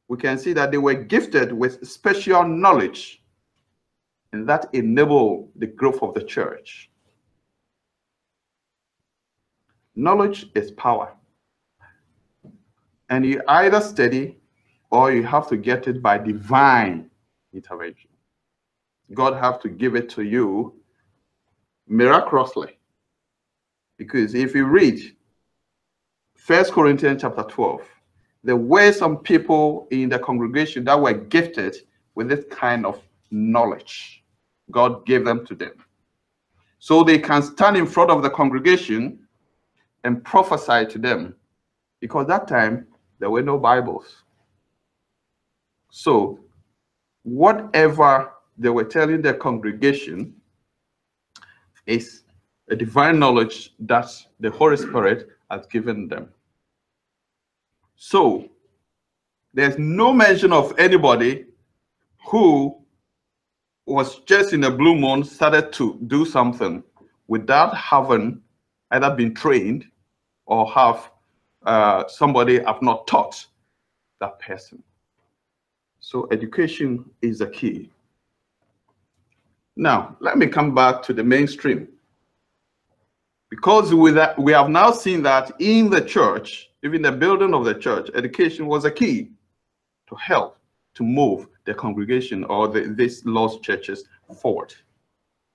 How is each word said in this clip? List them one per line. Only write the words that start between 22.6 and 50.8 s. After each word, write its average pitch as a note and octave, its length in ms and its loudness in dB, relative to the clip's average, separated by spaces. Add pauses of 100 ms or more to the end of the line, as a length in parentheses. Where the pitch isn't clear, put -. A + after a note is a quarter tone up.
Because A2+ 360 -4
if C3 200 -2
you C3+ 120 2
read D3+ 480 2 (1200)
First F3+ 360 2
Corinthians C#3+ 480 2
chapter A#2 220 -6
twelve, F#2+ 400 -4 (600)
there B2 140 0
were F#3 360 6
some D#3+ 260 -2
people D#3 720 0
in C3 180 -2
the B2+ 120 -4
congregation B2 640 -4
that C#3+ 140 4
were C3+ 140 2
gifted E3 640 -4 (380)
with A2+ 140 -6
this C#3+ 200 -4
kind A#2+ 380 -4
of - 160 -8 (280)
knowledge. A2 920 -4 (460)
God A#2+ 340 0
gave B2 200 0
them A#2+ 220 -4
to G2 80 -18
them. - 180 -12 (1080)
So D#3+ 240 6
they D#3+ 160 6
can D3 240 0
stand G3+ 340 2
in E3+ 100 0
front E3+ 240 2
of D3 120 2
the C3+ 80 -2
congregation C3+ 880 0 (840)
and A#2+ 200 -2
prophesy C#3 600 0
to A2 120 -12
them, G2+ 380 -4 (640)
because C3+ 260 -6
that F#3+ 220 -2
time A#2 380 -2 (320)
there G2 100 -6
were A#2 140 0
no C#3+ 160 -2
Bibles. - 640 -2 (1700)
So G2+ 500 -2 (800)
whatever D3+ 1120 2 (240)
they A#2+ 140 0
were A#2 140 0
telling D#3 360 -2
the D3 140 0
congregation A2 1000 -4 (1500)